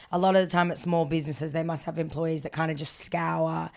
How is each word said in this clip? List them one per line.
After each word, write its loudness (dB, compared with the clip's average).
a 0
lot 4
of 8
the -2
time 4
at -2
small 2
businesses, -2
they 0
must -4
have -4
employees -2
that -8
kinda -2
just -4
scour 0